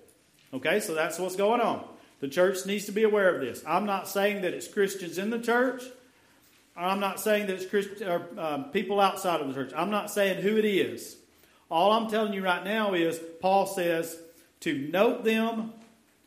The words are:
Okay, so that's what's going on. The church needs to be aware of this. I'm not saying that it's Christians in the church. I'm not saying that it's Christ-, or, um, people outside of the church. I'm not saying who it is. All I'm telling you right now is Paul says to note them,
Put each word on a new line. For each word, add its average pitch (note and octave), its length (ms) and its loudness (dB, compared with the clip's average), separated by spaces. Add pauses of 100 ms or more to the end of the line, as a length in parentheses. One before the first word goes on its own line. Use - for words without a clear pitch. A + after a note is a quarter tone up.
(540)
Okay, D#3 260 0
so F3 140 -4
that's E3 260 -2
what's F3+ 160 -4
going G#3 240 2
on. G#3 260 0 (360)
The C#3 80 -6
church F#3 360 2
needs G3 200 -2
to G#3 80 -8
be A3 100 4
aware G#3 320 6
of C#3 60 -4
this. B2 260 -6
I'm F3+ 180 2
not F#3+ 220 -2
saying G3+ 360 0
that F3 100 -2
it's - 140 -10
Christians F3 500 -2
in G3+ 120 -2
the A#3 100 -2
church. B3 440 0 (920)
I'm F#3 260 0
not F#3+ 200 -2
saying G#3 280 2
that F#3 80 -4
it's F#3 100 -6
Christ-, G3+ 360 -2
or, F3 360 -2
um, D#3+ 280 -4
people G3+ 360 0
outside F#3 400 2
of C#3 60 -4
the C3 60 -6
church. C3 220 -6
I'm E3+ 160 -2
not G#3 180 -2
saying F#3+ 320 0
who G#3 160 2
it G#3+ 60 4
is. E3 540 -2 (520)
All F3 220 4
I'm A3 180 2
telling G#3 240 0
you F#3+ 100 -4
right F3 200 0
now G#3 300 0
is E3 260 2 (220)
Paul F#3+ 240 4
says E3+ 520 -2 (440)
to D3 260 -2
note G#3+ 360 2
them, A3 500 0 (540)